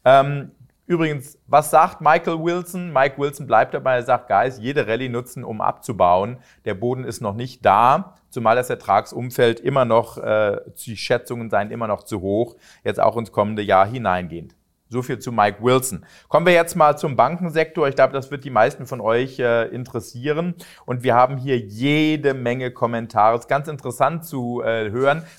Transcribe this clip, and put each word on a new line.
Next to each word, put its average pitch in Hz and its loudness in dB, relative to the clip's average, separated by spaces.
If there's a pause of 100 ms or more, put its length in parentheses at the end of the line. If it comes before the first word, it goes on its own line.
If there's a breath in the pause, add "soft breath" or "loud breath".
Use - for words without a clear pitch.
ähm, 139 2 (340)
übrigens, 160 -2
was 151 4
sagt 160 2
Michael 165 2
Wilson? 175 -4
Mike 147 2
Wilson 143 -6
bleibt 117 2
dabei, 131 0
er 123 -2
sagt, 123 0
"Guys, 107 2
jede 127 -2
Rallye 120 -2
nutzen, 120 -8
um 113 -10
abzubauen. 95 0 (260 soft breath)
Der 107 -4
Boden 123 -4
ist 117 -10
noch 101 -4
nicht 123 -12
da, 120 4 (160)
zumal 113 2
das 123 0
Ertragsumfeld 117 0
immer 139 0
noch, 113 0
äh, 107 0 (240)
die 113 -12
Schätzungen 120 -6
seien 104 -2
immer 113 -6
noch 101 -4
zu 104 -8
hoch, 101 -2 (280 soft breath)
jetzt 101 -4
auch 107 4
ins 117 -8
kommende 104 -2
Jahr 98 4
hineingehend." 90 -6 (360)
So 123 -4
viel 127 -8
zu 120 -10
Mike 104 0
Wilson. 123 0 (240 soft breath)
Kommen 165 2
wir 180 6
jetzt 170 2
mal 151 4
zum 147 -4
Bankensektor. 160 0
Ich 135 -4
glaube, 135 4
das 131 -6
wird 139 -10
die 143 -10
meisten 127 2
von 123 -10
euch, 120 0
äh, 117 2
interessieren. 127 -6 (300 loud breath)
Und 123 -6
wir 123 2
haben 127 4
hier 131 -2
jede 143 0
Menge 127 -4
Kommentare. 117 0
Ist 117 -10
ganz 143 -2
interessant 151 -4
zu, 120 -6
äh, 113 -2
hören. 139 0 (140 loud breath)